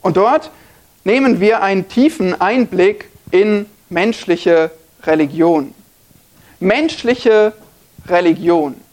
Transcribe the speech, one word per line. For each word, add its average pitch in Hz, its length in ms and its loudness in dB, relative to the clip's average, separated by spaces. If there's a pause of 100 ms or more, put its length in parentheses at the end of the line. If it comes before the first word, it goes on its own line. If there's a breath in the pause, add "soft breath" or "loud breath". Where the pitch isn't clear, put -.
Und 170 160 -4
dort 247 340 0 (520 soft breath)
nehmen 233 360 0
wir 214 220 2
einen 190 280 -2
tiefen 233 500 0
Einblick 208 720 0 (220)
in 208 340 2 (240)
menschliche 170 840 0 (320)
Religion. 156 720 0 (880 soft breath)
Menschliche 226 920 0 (540)
Religion. 165 720 0 (120)